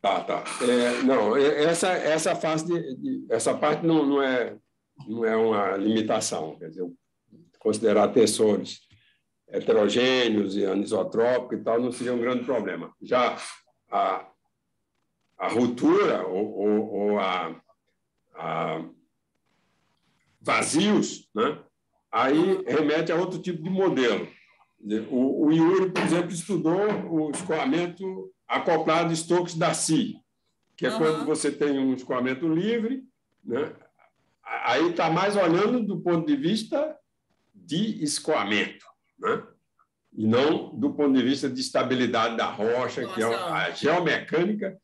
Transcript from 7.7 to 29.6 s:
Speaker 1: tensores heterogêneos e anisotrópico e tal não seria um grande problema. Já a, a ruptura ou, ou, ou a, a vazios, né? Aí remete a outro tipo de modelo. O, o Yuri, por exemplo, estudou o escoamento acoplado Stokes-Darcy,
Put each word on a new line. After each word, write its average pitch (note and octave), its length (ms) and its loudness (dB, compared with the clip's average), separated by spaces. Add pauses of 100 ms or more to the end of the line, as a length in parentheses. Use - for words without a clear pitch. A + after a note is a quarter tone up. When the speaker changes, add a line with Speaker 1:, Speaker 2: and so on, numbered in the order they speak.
Speaker 1:
tensores G#2 720 2 (680)
heterogêneos A2 1080 2
e G2 80 0
anisotrópico G#2+ 920 0
e - 80 -8
tal A#2 180 0
não B2 120 -2
seria B2 220 -4
um A#2+ 60 -2
grande B2 240 -2
problema. F#2+ 580 -4
Já A#2 340 0 (540)
a, F#2+ 360 0 (1120)
a F#2+ 120 -4
ruptura B2 760 2
ou, G2 280 -2
ou, G#2+ 380 0
ou G#2 260 0
a, F2+ 420 -2 (760)
a E2 500 -4 (1600)
vazios, D#3 960 0
né? C3+ 280 0 (480)
Aí D3+ 560 2
remete D#3 460 2
a D#3+ 40 2
outro F3 220 -2
tipo E3 240 -6
de E3 60 -8
modelo. C3 580 2 (840)
O, C3+ 360 2
o D3+ 60 6
Yuri, F3+ 380 4
por F3 120 -4
exemplo, F3 300 0
estudou F3+ 560 -2 (220)
o D#3 200 -2
escoamento E3 1040 -4 (160)
acoplado E3 680 2
Stokes-Darcy, E3 1000 0 (640)